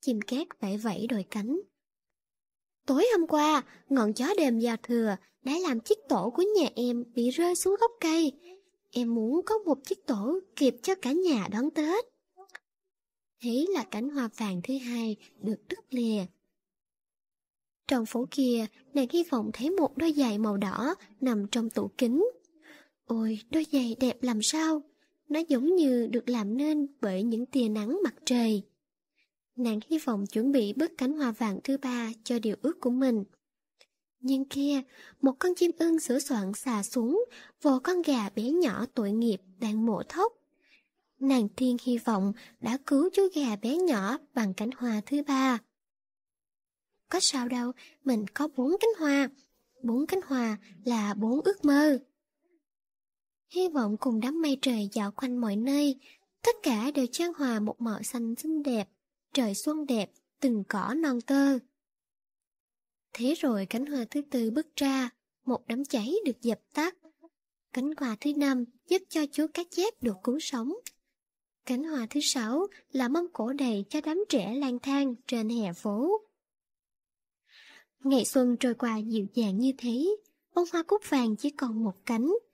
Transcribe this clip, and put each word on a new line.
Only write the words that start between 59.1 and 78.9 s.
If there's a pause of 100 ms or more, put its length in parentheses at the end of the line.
trời
xuân
đẹp, (280)
từng
cỏ
non
tơ. (1600)
Thế
rồi
cánh
hoa
thứ
tư
bứt
ra, (360)
một
đám
cháy (100)
được
dập (140)
tắt. (760)
Cánh
hoa
thứ
năm (220)
giúp
cho
chú
cá
chép
được
cứu
sống. (920)
Cánh
hoa
thứ
sáu (240)
là
mâm
cỗ
đầy
cho
đám
trẻ
lang
thang (120)
trên
hè
phố. (1800)
Ngày
xuân
trôi
qua